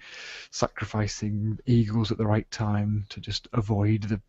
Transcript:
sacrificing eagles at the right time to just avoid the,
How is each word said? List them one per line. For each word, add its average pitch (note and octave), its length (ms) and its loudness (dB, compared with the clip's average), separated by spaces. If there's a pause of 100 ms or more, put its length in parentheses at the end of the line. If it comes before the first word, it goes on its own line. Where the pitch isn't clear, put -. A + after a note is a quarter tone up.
(520)
sacrificing G#2+ 1120 -2
eagles A2+ 460 4
at A2+ 60 0
the A2+ 100 0
right G#2+ 240 2
time G#2 580 0
to G2+ 120 -12
just - 320 -8
avoid G#2 500 2
the, G#2 260 -2